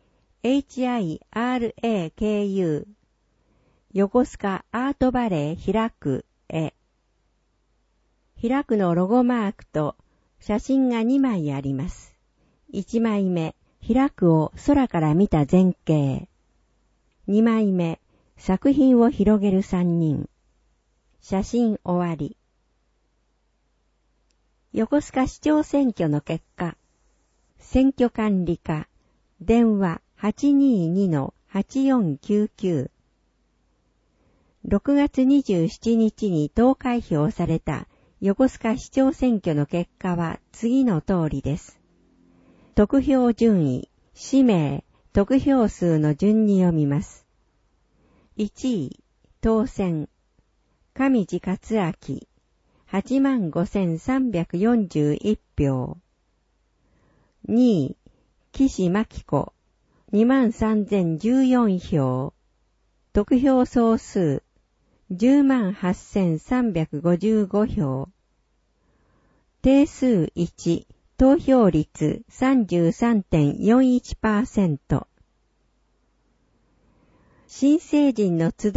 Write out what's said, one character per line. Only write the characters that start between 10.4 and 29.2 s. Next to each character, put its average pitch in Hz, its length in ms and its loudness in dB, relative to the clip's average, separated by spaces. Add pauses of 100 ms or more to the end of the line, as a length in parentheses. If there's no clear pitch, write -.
真 262 280 0
が 233 160 -2
二 254 160 0
枚 196 320 -2
あ 139 80 -6
り 139 140 -6
ま 143 160 -6
す。 - 260 -18 (560)
一 226 300 -6
枚 208 240 -2
目、 170 280 -4 (320)
開 262 240 2
く 170 240 2
を 156 200 0 (120)
空 277 220 2
か 170 140 -4
ら 151 120 2
見 190 140 4
た 151 180 0
全 185 280 4
景。 139 560 -2 (960)
二 208 140 2
枚 220 320 2
目、 170 260 -2 (380)
作 190 340 0
品 262 300 4
を 233 80 4
広 208 320 2
げ 202 100 0
る 190 100 2
三 175 380 -2
人。 156 300 -2 (920)
写 196 240 -4
真 233 400 -2
終 175 260 -2
わ 165 60 -6
り。 151 220 -10 (2250)
横 220 260 -2
須 - 160 -8
賀 262 140 -2
市 - 120 -14
長 302 240 0
選 277 260 0
挙 175 180 -2
の 147 140 -2
結 - 240 -8 (100)
果。 175 220 -8 (840)
選 262 300 0
挙 247 200 0
管 208 360 -2
理 165 120 -4
課。 156 300 -8 (540)